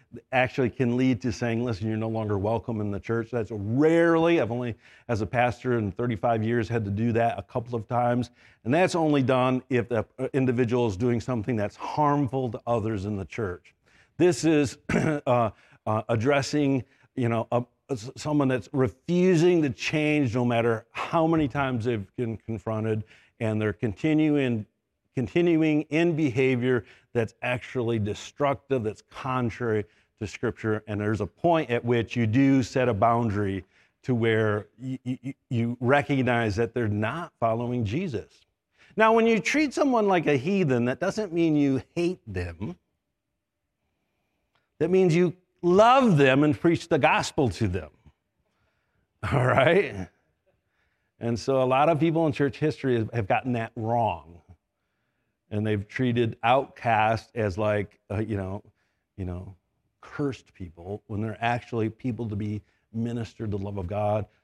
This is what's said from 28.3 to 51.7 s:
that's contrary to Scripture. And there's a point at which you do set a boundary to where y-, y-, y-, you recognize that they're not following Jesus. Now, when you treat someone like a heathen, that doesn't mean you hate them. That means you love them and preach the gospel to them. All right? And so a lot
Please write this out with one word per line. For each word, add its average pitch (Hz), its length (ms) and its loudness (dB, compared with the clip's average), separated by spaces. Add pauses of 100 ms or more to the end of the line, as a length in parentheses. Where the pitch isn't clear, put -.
that's 104 280 -6
contrary 120 760 -2 (320)
to 107 80 -8
Scripture. 107 600 -4
And 104 140 -4
there's 104 220 0
a 98 40 -4
point 160 440 0
at 120 120 0
which 117 320 0
you 120 120 2
do 135 360 4
set 123 280 0
a 110 40 2
boundary 104 720 0 (380)
to 127 120 0
where 110 520 2 (120)
y-, 131 280 -10
y-, 127 180 -6
y-, 135 100 -10 (140)
you 117 320 -2
recognize 123 760 0
that 113 180 -2
they're 117 140 -2
not 113 520 -4
following 120 460 -2
Jesus. 123 580 -8 (520)
Now, 220 160 4
when 226 140 4
you 226 140 4
treat 294 320 -2
someone 247 360 2
like 175 180 2
a 147 100 2
heathen, 135 500 0
that 127 140 -4
doesn't 190 320 -6
mean 165 240 2
you 139 260 2 (120)
hate 175 320 -2
them. 90 500 -8 (2000)
That 160 120 0
means 185 240 4
you 175 200 2 (280)
love 214 540 6
them 139 280 6
and 151 140 2
preach - 300 0
the 160 100 2
gospel 156 520 2
to 107 180 -2
them. 87 220 -6 (1400)
All 127 140 2
right? 131 640 2 (1120)
And 117 180 -2
so 131 240 2
a - 20 4
lot 131 240 4